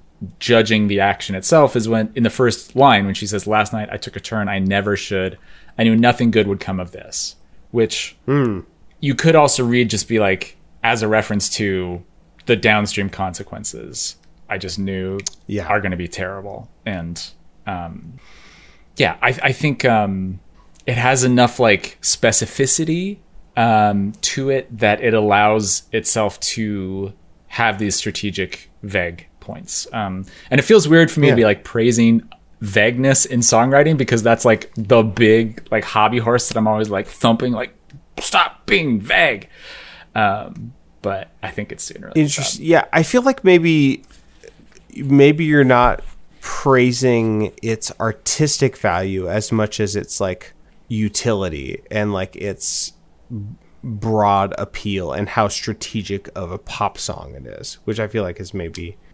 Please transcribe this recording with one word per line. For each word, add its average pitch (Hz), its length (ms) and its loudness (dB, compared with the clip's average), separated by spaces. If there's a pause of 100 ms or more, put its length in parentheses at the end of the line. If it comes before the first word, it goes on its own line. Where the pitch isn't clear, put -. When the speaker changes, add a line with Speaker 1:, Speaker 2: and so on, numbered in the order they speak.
(400)
Speaker 1:
judging 110 480 2
the 101 120 0
action 98 340 0
itself 139 420 4
is 113 120 -2
when, 110 260 0
in 127 80 -2
the 113 80 2
first - 440 -2
line, 127 300 6
when 98 100 -2
she 104 120 -8
says, 98 200 -4
"Last 107 280 0
night 107 180 -6
I 104 60 -8
took - 180 -12
a 98 40 -12
turn 107 280 -4
I 101 100 -4
never 98 380 0
should. 92 400 -4 (400)
I 113 80 2
knew 113 100 4
nothing 120 360 4
good 107 180 2
would 98 120 -2
come 95 200 -6
of 87 120 -10
this," - 440 -12 (340)
which - 540 -2
Speaker 2:
Hmm. 127 360 0 (400)
Speaker 1:
you 139 140 0
could 160 220 2
also 147 260 4
read 120 280 0
just 107 180 -4
be, 113 100 0
like, 95 380 -2 (260)
as 113 200 0
a 110 60 0
reference 107 480 0
to 92 460 -4 (440)
the 120 100 4
downstream 104 540 0
consequences - 1040 -10 (340)
I 101 60 -6
just 92 220 -8
knew 95 400 -6 (280)
Speaker 2:
Yeah. 104 200 -6
Speaker 1:
are 104 120 2
gonna 92 200 -4
be 87 100 -8
terrible. 98 640 -10 (160)
And, 85 360 -8 (440)
um, 87 480 -12 (840)
yeah, - 240 0
I, 120 220 0
I 135 100 2
think, 147 320 -2
um, 98 560 0 (460)
it 120 100 -2
has 127 260 2
enough, 123 380 2
like, 107 400 2
specificity, 160 1160 0 (400)
um, 107 540 2 (100)
to 135 260 -4
it 135 300 -4
that 107 260 2
it 113 80 2
allows 107 680 2 (100)
itself 110 480 -2
to 98 720 -6 (360)
have 110 300 0
these 104 160 -2
strategic - 760 -6 (120)
vague 90 440 -6 (140)
points. - 520 -10
Um, 95 320 -6 (260)
and 127 80 2
it 139 40 4
feels 196 260 6
weird 165 220 6
for 160 100 -2
me 143 60 6
Speaker 2:
Yeah. - 80 6
Speaker 1:
to - 20 4
be, 117 80 6
like, 104 180 2
praising 117 600 2 (400)
vagueness 120 640 2
in 123 140 -2
songwriting 135 580 4
because 117 240 0
that's, 117 240 4
like, 110 320 2
the 113 240 4
big, 110 680 2
like, 107 140 -2
hobby 110 360 2
horse 117 280 0
that - 80 -4
I'm 110 100 0
always, 107 220 0
like, 101 180 -4
thumping, 120 460 0
like, 117 220 -8 (440)
"Stop - 460 -2
being 156 340 0
vague." 127 500 0 (640)
Um, 110 580 -4 (300)
but 98 260 -6 (140)
I 98 80 -10
think 104 200 -10
it's - 160 -10
doing - 160 -14
really - 120 -10
good 160 80 4
Speaker 2:
Interest-, 143 340 -2
Speaker 1:
job. - 100 -12
Speaker 2:
yeah, 160 180 4 (100)
I 165 80 4
feel 247 200 0
like 269 220 0
maybe, 165 600 4 (920)
maybe 143 480 6
you're 147 200 4
not 123 380 4 (380)
praising 123 1120 0 (100)
its 110 380 -6
artistic 135 760 -2
value 95 520 -2
as 107 240 -4
much 107 280 -2
as 98 140 -2
its, - 260 -6
like, 92 340 -6 (340)
utility 98 1000 -4
and, 104 220 -2
like, 95 240 -6
its - 560 -8 (920)
broad 104 760 0
appeal 95 540 -6
and 98 160 -4
how 110 200 0
strategic - 840 -8
of 90 160 -10
a 92 80 -10
pop - 400 -6
song - 380 -10
it 67 100 -18
is, - 380 -16
which 113 160 -4
I 107 80 -4
feel 110 160 -4
like 90 160 -8
is 92 120 -14
maybe 85 440 -8 (180)